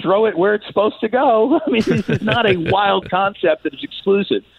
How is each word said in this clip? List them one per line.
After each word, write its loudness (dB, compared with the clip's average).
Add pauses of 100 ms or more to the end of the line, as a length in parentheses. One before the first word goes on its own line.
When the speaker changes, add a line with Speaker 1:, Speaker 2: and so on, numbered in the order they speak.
Speaker 1:
throw 2
it -2
where 2
it's -6
supposed -2
to -2
go. 2
<laughs> -6
I -4
mean, 0
this 0
is -2
not 0
a 2
Speaker 2:
<laughs> -4
Speaker 1:
wild 0
concept -2
that -6
is -14
exclusive -2 (160)